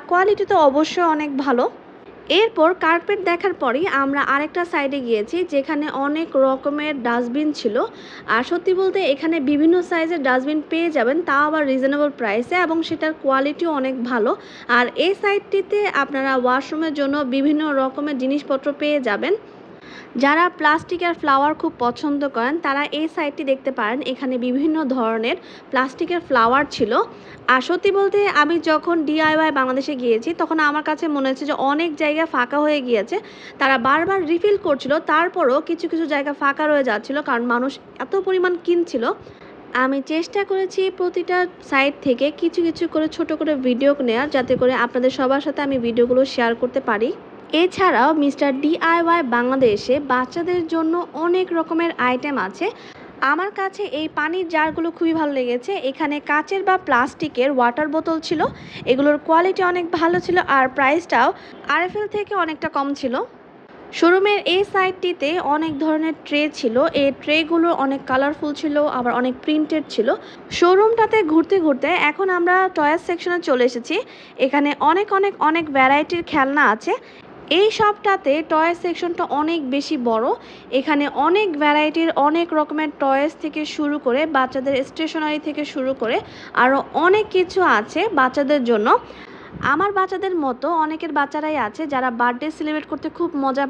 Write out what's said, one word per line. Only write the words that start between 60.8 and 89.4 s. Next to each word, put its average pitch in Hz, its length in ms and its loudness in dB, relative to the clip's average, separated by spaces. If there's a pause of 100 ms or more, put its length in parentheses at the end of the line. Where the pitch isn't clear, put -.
আরএফএল 359 320 -2 (100)
থেকে 415 160 -6 (120)
অনেকটা 320 320 -4
কম 277 120 0 (120)
ছিল। 247 140 -2 (840)
শোরুমের 381 420 4 (140)
এই 381 80 2 (100)
সাইডটিতে 370 580 -2 (240)
অনেক 320 180 -2 (120)
ধরনের 311 300 0 (100)
ট্রে 294 180 0 (160)
ছিল, 226 180 0 (260)
এই 277 80 2 (120)
ট্রেগুলো 320 460 2 (160)
অনেক 269 160 -2 (100)
কালারফুল 285 500 0
ছিল, 294 160 -2 (220)
আবার 247 220 -2
অনেক 254 140 0 (100)
প্রিন্টেড 302 400 0 (100)
ছিল। 220 140 2 (500)
শোরুমটাতে 427 600 4 (140)
ঘুরতে 330 320 4
ঘুরতে 277 260 2 (200)
এখন 339 160 -2 (120)
আমরা 359 180 4 (180)
টয়েস 311 320 2
সেকশনে 349 320 -2 (100)
চলে 254 220 4
এসেছি। 247 260 -6 (500)
এখানে 285 240 2 (200)
অনেক, 392 220 2
অনেক, 392 280 2
অনেক 320 240 2 (120)
ভ্যারাইটির 294 460 2 (100)
খেলনা 277 320 2 (100)
আছে। 330 200 -4 (640)
এই 415 100 4 (100)
শপটাতে 415 540 2 (200)
টয়েস 320 300 2
সেকশনটা 349 420 -4 (160)
অনেক 320 200 -2 (140)
বেশি 285 220 -2 (120)
বড়। 226 180 2 (520)
এখানে 285 260 0 (220)
অনেক 392 220 2 (140)
ভ্যারাইটির, 302 480 2 (160)
অনেক 330 220 0 (100)
রকমের 302 320 -2 (120)
টয়েস 277 300 2 (100)
থেকে 311 200 -6 (140)
শুরু 294 200 -2 (100)
করে, 254 140 2 (160)
বাচ্চাদের 262 380 0 (140)
স্টেশনারি 302 580 -4
থেকে 302 180 -4
শুরু 269 360 -4
করে, 240 160 0 (460)
আরও 262 160 4 (260)
অনেক 403 200 4 (120)
কিছু 370 240 0 (180)
আছে 226 220 -4 (180)
বাচ্চাদের 269 460 2
জন্য। 233 240 2 (840)